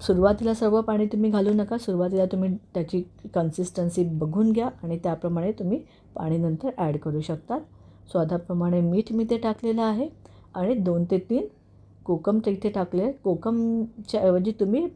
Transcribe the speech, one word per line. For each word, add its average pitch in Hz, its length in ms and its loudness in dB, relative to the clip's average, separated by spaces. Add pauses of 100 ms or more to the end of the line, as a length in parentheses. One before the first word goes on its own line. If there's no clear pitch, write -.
सुरुवातीला 208 540 4
सर्व 220 260 2
पाणी 214 260 0
तुम्ही 208 240 0
घालू 208 220 2
नका, 208 260 0
सुरुवातीला 185 480 2
तुम्ही 185 300 0 (180)
त्याची 175 280 -2 (320)
कन्सिस्टन्सी 175 720 -2
बघून 165 480 2
घ्या 233 160 0 (140)
आणि 170 160 -4
त्याप्रमाणे 170 540 -2
तुम्ही 214 260 -2 (360)
पाणी 160 240 -2
नंतर 165 400 -2
ॲड 156 180 0
करू 151 240 -4
शकता. 160 380 -6 (520)
स्वादाप्रमाणे 175 680 0
मीठ 180 320 0
मी 226 180 0
ते 233 80 2
टाकलेलं 226 440 -2
आहे 226 260 0 (460)
आणि 185 200 0
दोन 180 300 2
ते 185 140 2
तीन 247 280 -2 (580)
कोकम 185 340 0
ते 220 120 0
इथे 196 200 -2
टाकले 180 320 -2
आहे. 262 100 0
कोकमच्या 226 1080 -2
ऐवजी 185 300 4
तुम्ही, 220 460 0